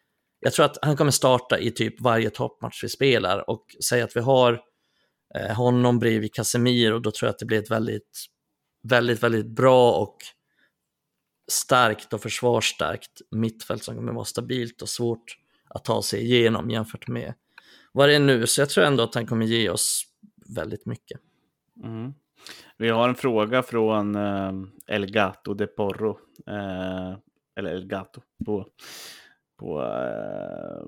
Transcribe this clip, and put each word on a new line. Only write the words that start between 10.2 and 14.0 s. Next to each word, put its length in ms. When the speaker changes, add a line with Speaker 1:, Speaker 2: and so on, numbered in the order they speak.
Speaker 1:
starkt 640
och 80
försvarsstarkt 1120
mittfält 540
som 120
kommer 160